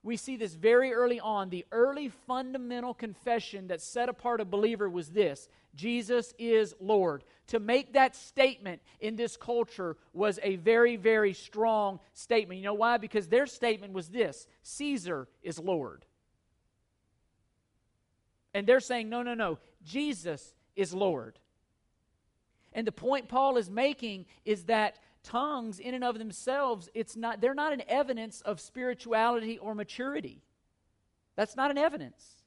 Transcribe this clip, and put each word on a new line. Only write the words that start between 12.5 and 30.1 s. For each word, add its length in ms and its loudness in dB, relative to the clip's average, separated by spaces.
You 60 -10
know 80 0
why? 240 4
Because 320 -2
their 180 6
statement 460 -2
was 160 -6
this: 380 -2
"Caesar 680 -4
is 180 -8
Lord." 460 -4
And 140 0
they're 140 8
saying, 260 -4
"No, 160 -4
no, 100 -4
no, 260 -2
Jesus 720 -6
is 180 -2
Lord." 460 -2
And 120 -4
the 60 0
point 360 -2
Paul 300 2
is 140 0
making 560 -2
is 200 0
that 340 2
tongues 560 -4
in 160 -6
and 80 -4
of 160 -2
themselves, 760 -4
it's 220 -6
not, 260 -4
they're 140 2
not 180 0
an 140 -4
evidence 540 -2
of 180 -4
spirituality 1000 -2
or 160 -8
maturity. 680 -8